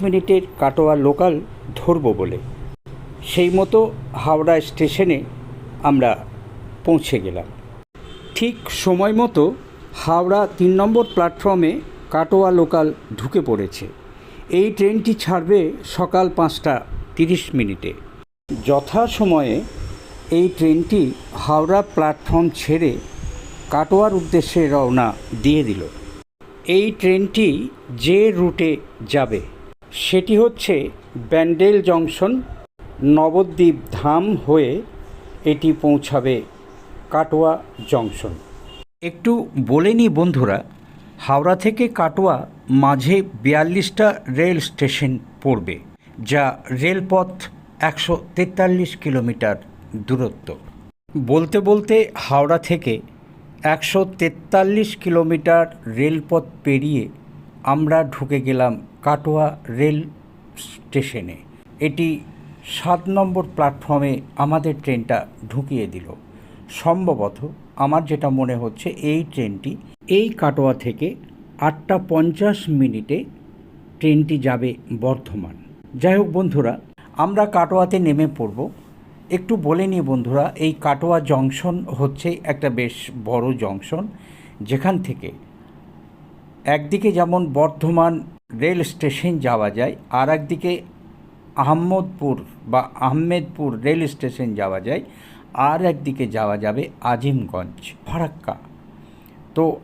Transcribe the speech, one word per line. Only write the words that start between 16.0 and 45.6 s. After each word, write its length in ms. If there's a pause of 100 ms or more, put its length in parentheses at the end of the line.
পাঁচটা 380 (400)
তিরিশ 300 (100)
মিনিটে। 380 (720)
যথাসময়ে 880 (760)
এই 160 (100)
ট্রেনটি 460 (400)
হাওড়া 380 (140)
প্ল্যাটফর্ম 520 (140)
ছেড়ে 320 (800)
কাটোয়ার 440
উদ্দেশ্যে 540
রওনা 380 (360)
দিয়ে 220
দিল। 180 (920)
এই 100 (140)
ট্রেনটি 480 (560)
যে 160 (120)
রুটে 380 (420)
যাবে 280 (640)
সেটি 320
হচ্ছে 380 (540)
ব্যান্ডেল 540
জংশন, 500 (840)
নবদ্বীপ 600 (160)
ধাম 320 (200)
হয়ে 260 (720)
এটি 260 (120)
পৌঁছাবে 520 (760)
কাটোয়া 420 (360)
জংশন। 460 (680)
একটু 300 (380)
বলে 240
নিই 240
বন্ধুরা, 400 (600)
হাওড়া 380
থেকে 280 (160)
কাটোয়া 360 (460)
মাঝে 340 (260)
বিয়াল্লিশটা 640 (280)
রেল 240
স্টেশন 520 (280)
পড়বে, 360 (540)